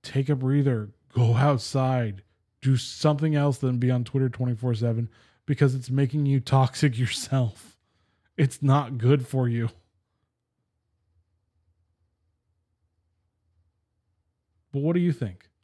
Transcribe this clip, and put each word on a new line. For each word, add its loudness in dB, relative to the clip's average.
Take -4
a 2
breather. 0
Go 4
outside. 0
Do 2
something 0
else 2
than -2
be 2
on -2
Twitter -2
twenty-four -2
seven -2
because 2
it's -8
making 0
you 2
toxic 2
<laughs> -
yourself. -4
It's 0
not 0
good 2
for -2
you. -2
But -2
what 0
do 0
you 0
think? -10